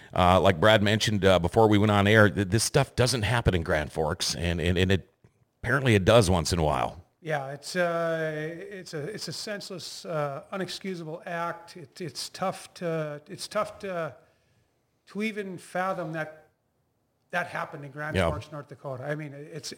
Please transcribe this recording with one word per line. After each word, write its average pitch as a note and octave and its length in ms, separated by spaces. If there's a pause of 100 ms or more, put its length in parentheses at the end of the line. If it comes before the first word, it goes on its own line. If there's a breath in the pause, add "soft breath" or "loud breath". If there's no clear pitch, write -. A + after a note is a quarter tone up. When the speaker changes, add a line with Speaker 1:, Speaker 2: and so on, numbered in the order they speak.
(160 loud breath)
Speaker 1:
Uh, F2+ 240
like E2+ 220
Brad G#2+ 220
mentioned, G#2 420
uh, F#2 140
before A2 280
we G#2+ 120
went G#2+ 120
on G2+ 160
air, G#2+ 220
th-, F#2 200
this A2+ 140
stuff - 320
doesn't B2 280
happen A#2 320
in E2+ 80
Grand D#2+ 280
Forks, D#2 440
and, E2+ 260
and, F2 160
and F#2 160
it, F2+ 160 (540)
apparently C3 320
it F#2+ 100
does A2 240
once F2 240
in F2 60
a E2 40
while. B1+ 360 (240)
Speaker 2:
Yeah, D3 260
it's, C#3+ 280
uh, E3 720 (200)
it's F#3 240
a, D3+ 60
it's F3+ 280
a E3 40
senseless, - 760
uh, D3 360 (100)
unexcusable F3+ 760
act. E3+ 500
It, - 240
it's - 300
tough - 440
to, D#3 540
it's - 180
tough G#3+ 340
to, E3+ 340 (960)
to G3+ 140
even G3+ 360
fathom F3+ 540
that - 340 (840)
that F3 180
happened E3 360
in C#3 60
Grand D3 260
Speaker 1:
Yeah. E2+ 140
Speaker 2:
Forks, - 200
North D3 180
Dakota. C3 360
I D3 120
mean, D3+ 180
it's, D3+ 440